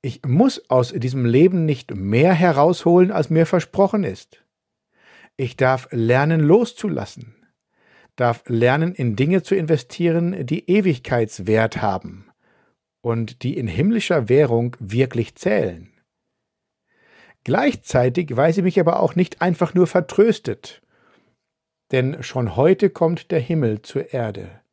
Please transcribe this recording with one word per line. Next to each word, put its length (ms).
Ich 200
muss 460
aus 240
diesem 320
Leben 400
nicht 300
mehr 400
herausholen, 760
als 200
mir 160
versprochen 560
ist. 400
Ich 200
darf 320
lernen, 520
loszulassen, 920
darf 320
lernen, 480
in 200
Dinge 280
zu 100
investieren, 920
die 280
Ewigkeitswert 1120
haben 480
und 420
die 120
in 120
himmlischer 600
Währung 520
wirklich 560
zählen. 580
Gleichzeitig 920
weiß 220
ich 60
mich 160
aber 220
auch 120
nicht 300
einfach 320
nur 100
vertröstet, 960
denn 320
schon 320
heute 340
kommt 400
der 100
Himmel 440
zur 280
Erde 500